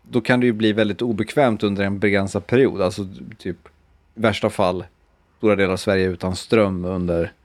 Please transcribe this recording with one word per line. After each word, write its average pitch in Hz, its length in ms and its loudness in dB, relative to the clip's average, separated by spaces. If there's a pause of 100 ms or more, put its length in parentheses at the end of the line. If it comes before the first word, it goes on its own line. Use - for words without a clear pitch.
då 120 200 -2
kan 123 180 2
det 123 60 4
ju 123 80 4
bli 107 200 2
väldigt 104 280 0
obekvämt 113 600 0
under 101 200 -2
en 98 160 -2
begränsad 98 480 0
period. 120 340 2
Alltså 95 260 -2 (300)
typ 92 200 -10 (580)
i 113 60 -12
värsta 110 280 0
fall 92 360 -2 (520)
stora 107 180 2
delar 95 180 2
av 92 40 -2
Sverige 95 320 0
utan 92 260 -4
ström 95 500 0
under, 87 460 -2 (140)